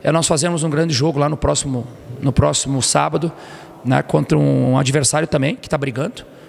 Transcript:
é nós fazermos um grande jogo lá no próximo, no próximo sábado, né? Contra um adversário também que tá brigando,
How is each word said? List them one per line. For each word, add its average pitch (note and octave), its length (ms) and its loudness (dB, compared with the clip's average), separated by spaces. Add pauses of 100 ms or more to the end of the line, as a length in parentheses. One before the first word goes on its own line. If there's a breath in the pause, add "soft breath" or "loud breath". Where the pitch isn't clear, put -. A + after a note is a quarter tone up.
é - 80 0
nós D#3+ 160 4
fazermos E3+ 380 0
um E3 60 0
grande D#3 240 0
jogo C#3 260 0
lá C#3+ 80 2
no D3+ 80 -2
próximo, C#3 500 -2 (360)
no C#3+ 100 0
próximo C#3 500 2
sábado, D3+ 480 0 (540 loud breath)
né? C3 200 2
Contra - 340 2
um C3+ 400 2
adversário C#3+ 500 0
também D3+ 300 -2
que - 100 -16
tá D#3 100 -2
brigando, C3+ 460 -6 (260 loud breath)